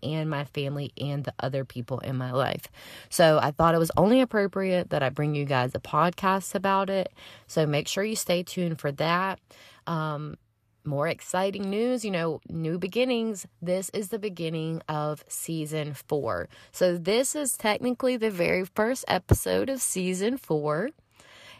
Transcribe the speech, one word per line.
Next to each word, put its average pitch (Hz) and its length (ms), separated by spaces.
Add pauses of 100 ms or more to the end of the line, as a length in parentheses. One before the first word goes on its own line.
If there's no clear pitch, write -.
and 156 260
my 147 160
family 143 560
and 143 240
the 131 160
other 135 240
people 123 360
in 135 140
my 127 160
life. 131 340 (440)
So 156 340
I 143 100
thought 165 220
it 170 40
was 165 180
only 214 240
appropriate 196 680
that 147 120
I 131 60
bring 147 260
you 143 120
guys 131 280
a - 60
podcast 180 760
about 196 360
it. 190 200 (360)
So 160 180
make 147 240
sure 196 160
you 220 120
stay 180 260
tuned 170 380
for 143 120
that. 175 480 (460)
Um, 156 500 (480)
more 147 240
exciting 196 640
news, 226 340
you 208 60
know, 165 400
new 165 280
beginnings. 226 680 (160)
This 185 320
is 202 160
the 226 80
beginning 165 720
of 151 360
season 151 680
four. 110 560 (200)
So 175 280
this 208 360
is 294 220
technically 247 640
the 220 120
very 175 360
first 214 420
episode - 640
of 262 100
season 185 560
four. 156 540 (680)